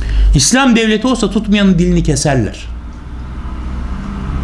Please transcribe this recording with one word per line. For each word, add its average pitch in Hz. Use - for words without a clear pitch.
İslam 254
devleti 220
olsa 233
tutmayanın 202
dilini 175
keserler. 131